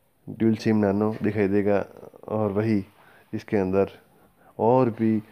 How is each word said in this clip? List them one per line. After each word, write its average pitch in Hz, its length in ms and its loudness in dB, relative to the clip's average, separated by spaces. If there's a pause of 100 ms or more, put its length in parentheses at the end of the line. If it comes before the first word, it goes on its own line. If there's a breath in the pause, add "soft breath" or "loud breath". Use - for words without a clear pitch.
(300)
ड्यूल 110 260 0
सिम 110 220 0
नैनो 107 460 0
दिखाई 104 240 0
देगा 101 380 0 (420)
और 107 240 -2
वही 104 340 0 (480 soft breath)
इसके 110 240 -4
अंदर 95 320 2 (720 soft breath)
और 120 300 4
भी 110 420 0